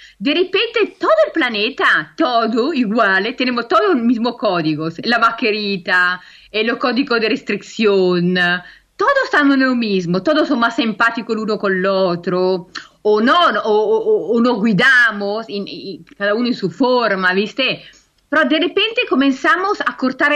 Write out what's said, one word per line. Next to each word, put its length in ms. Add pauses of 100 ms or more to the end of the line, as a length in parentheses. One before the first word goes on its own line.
(180)
De 160
repente 640
todo 140 (140)
el 80
planeta, 840
todo 580
igual, 520
eh, 80
tenemos 340
todo 240
el 60
mismo 400
código, 500 (160)
la 140
vaquerita, 1040 (300)
eh, 120
lo 160
código 400
de 80
restricción, 1080 (600)
todos 160 (140)
estamos 300
en 80
lo 120
mismo, 480
todos 240
somos 220
más 100
empáticos 560
el 60
uno 180
con 140
el 120
otro, 840 (320)
o 200
no, 300
no, 100
o, 120
o, 240
o, 400
o 40
nos 180
cuidamos, 880
in, 180
in, 380 (120)
cada 160
uno 140
en 60
su 180
forma, 640
¿viste? 500 (460)
Pero 180
de 100
repente 520
comenzamos 760
a 120
cortar 380